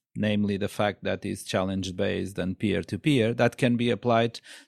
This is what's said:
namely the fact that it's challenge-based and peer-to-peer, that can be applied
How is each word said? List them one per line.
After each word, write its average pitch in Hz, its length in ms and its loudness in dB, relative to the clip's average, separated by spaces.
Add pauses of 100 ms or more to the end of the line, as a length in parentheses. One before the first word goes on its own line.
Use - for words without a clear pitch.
(140)
namely 104 440 0
the 101 100 -2
fact 104 380 -2
that 95 180 -2
it's 98 220 -6
challenge-based 95 920 -2
and 92 220 -4
peer-to-peer, 107 760 0
that 120 200 2
can 120 220 2
be 120 140 0
applied 117 500 2 (260)